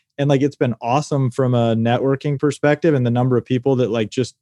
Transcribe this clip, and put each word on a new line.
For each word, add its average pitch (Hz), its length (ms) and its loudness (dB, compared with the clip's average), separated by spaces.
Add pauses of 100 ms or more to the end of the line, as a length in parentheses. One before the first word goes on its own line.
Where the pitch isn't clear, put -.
(200)
And, 143 100 0
like, 139 140 2
it's 147 120 -2
been 117 240 -2
awesome 135 520 -2
from 127 240 0
a 117 200 2
networking 131 640 -2
perspective 147 540 0
and 131 100 0
the 120 60 0
number 123 260 2
of 117 80 0
people 131 340 0
that, 123 120 0
like, 110 220 -2
just - 300 -4